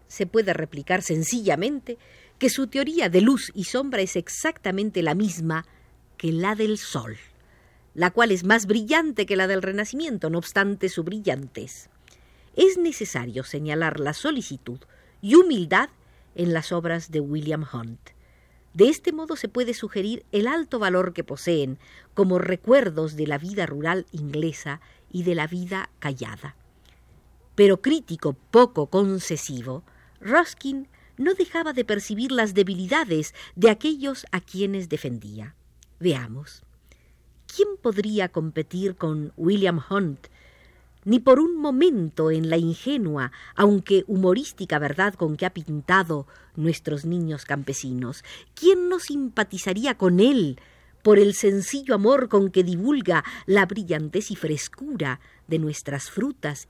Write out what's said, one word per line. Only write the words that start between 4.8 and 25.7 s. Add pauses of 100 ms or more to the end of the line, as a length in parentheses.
la
misma (540)
que
la
del
sol, (760)
la
cual
es
más
brillante
que
la
del
Renacimiento,
no
obstante
su
brillantez. (680)
Es
necesario
señalar
la
solicitud (420)
y
humildad (460)
en
las
obras
de
William
Hunt. (760)
De
este
modo
se
puede
sugerir
el
alto
valor
que
poseen (340)
como
recuerdos
de
la
vida
rural
inglesa (280)
y
de
la
vida (100)